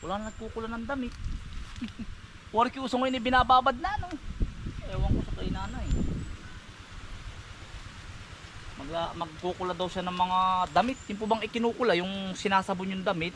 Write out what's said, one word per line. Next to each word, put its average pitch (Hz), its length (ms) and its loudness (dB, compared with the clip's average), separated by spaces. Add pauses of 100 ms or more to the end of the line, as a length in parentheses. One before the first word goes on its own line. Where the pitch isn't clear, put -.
wala 185 160 -2
na 220 100 -6
nagkukula 220 380 -6
ng 233 160 -6
damit. 247 320 -4 (640)
<laughs> - 760 -8
Worky 247 280 4
uso 254 160 2
ngayon, 262 160 2
ibinababad 254 640 6
na, 381 160 -2
no? 359 160 -4 (800)
Ewan 190 240 4
ko - 80 2
sa - 160 -4
kay 185 160 -2
nanay. 214 320 -4 (3000)
Magla-, 165 320 -2
magkukula 175 560 -2
daw 180 160 0
siya 180 160 -2
ng 180 160 -2
mga 185 200 4 (360)
damit. 247 320 6
Yung 208 160 -6
po 214 80 2
bang 220 160 2
ikinukula, 233 480 4
yung 190 400 0
sinasabon 190 560 2
yung 190 160 0
damit. 175 280 0